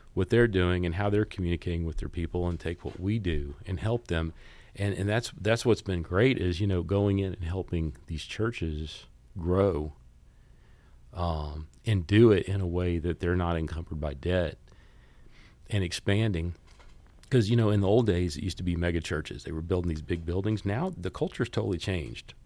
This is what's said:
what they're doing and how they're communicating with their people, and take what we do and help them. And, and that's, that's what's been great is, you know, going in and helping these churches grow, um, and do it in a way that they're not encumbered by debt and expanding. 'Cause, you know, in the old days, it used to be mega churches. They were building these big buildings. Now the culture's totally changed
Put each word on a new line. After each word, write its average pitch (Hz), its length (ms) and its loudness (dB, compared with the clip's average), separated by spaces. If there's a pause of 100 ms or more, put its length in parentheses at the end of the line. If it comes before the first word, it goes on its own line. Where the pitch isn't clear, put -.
(140)
what 95 160 0
they're 120 180 6
doing 90 380 2
and 87 80 0
how 104 160 0
they're 104 140 4
communicating 85 600 -2
with 80 140 -4
their 71 100 -4
people, 87 400 -2
and 85 100 -2
take - 260 -6
what - 160 -8
we 104 180 0
do 73 380 -2 (100)
and 92 140 -4
help 117 280 -2
them. 80 240 0 (440)
And, 101 180 -2
and 101 140 -2
that's, 113 320 0
that's 110 260 2
what's 110 160 4
been 90 200 -2
great 104 360 2
is, 87 220 0
you 104 60 2
know, 90 160 2
going 98 360 2
in 95 160 -2
and 92 100 -8
helping 82 520 -2 (100)
these 78 180 -8
churches 80 840 -4 (320)
grow, 85 540 2 (1200)
um, 78 540 -4 (180)
and 98 220 2
do 110 240 8
it 92 160 4
in 98 140 -2
a 92 60 -2
way 87 320 0
that 82 220 -2
they're 87 160 2
not 85 200 0
encumbered 78 440 -6
by 73 140 -4
debt 85 440 -2 (1120)
and 101 120 0
expanding. 90 720 0 (760)
'Cause, 117 200 4
you 120 60 4
know, 110 140 4
in 104 100 4
the 95 80 2
old 113 180 6
days, 90 300 2
it - 80 -6
used 92 140 -4
to - 40 -8
be 87 140 0
mega 85 240 0
churches. 78 440 -6
They 80 80 -10
were 80 100 -6
building 87 260 0
these 78 140 -4
big 82 220 -4
buildings. 98 400 -2
Now 131 320 -2
the 90 140 -6
culture's - 380 -4
totally 104 300 -2
changed 76 560 -6 (120)